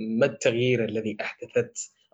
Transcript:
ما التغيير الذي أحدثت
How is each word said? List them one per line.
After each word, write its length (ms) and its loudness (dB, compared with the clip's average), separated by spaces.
ما 60 4
التغيير 600 2
الذي 360 -2
أحدثت 720 -4